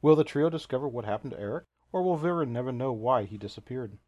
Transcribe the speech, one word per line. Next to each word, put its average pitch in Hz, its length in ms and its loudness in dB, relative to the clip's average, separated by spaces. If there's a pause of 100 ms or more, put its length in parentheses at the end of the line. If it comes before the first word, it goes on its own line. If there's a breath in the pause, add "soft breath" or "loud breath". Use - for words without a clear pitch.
Will 156 140 8
the 151 100 4
trio 147 240 2
discover 147 380 -4
what 120 180 -6
happened 107 280 -4
to - 80 -10
Eric, 110 240 -6 (260)
or 185 120 -2
will 180 160 2
Viren 165 320 0
never 123 200 -4
know 127 220 -2
why 117 320 2
he 98 120 -10
disappeared? 104 720 -10